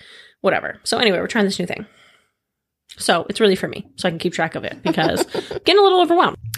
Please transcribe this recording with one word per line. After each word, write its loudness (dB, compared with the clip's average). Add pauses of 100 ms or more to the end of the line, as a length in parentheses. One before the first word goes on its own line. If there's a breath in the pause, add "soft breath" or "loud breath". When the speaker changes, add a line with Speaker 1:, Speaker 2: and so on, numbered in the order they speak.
(420 loud breath)
Speaker 1:
whatever. -2
So -2
anyway, 2
we're -2
trying 2
this -2
new -4
thing. -8 (1120 soft breath)
So 0
it's -6
really 4
for -4
me, -12
so -4
I 0
can -6
keep -2
track -2
of -8
it, -10
because 0
Speaker 2:
<laughs> -6
Speaker 1:
I'm -8
getting 4
a 6
little 6
overwhelmed. 2 (200)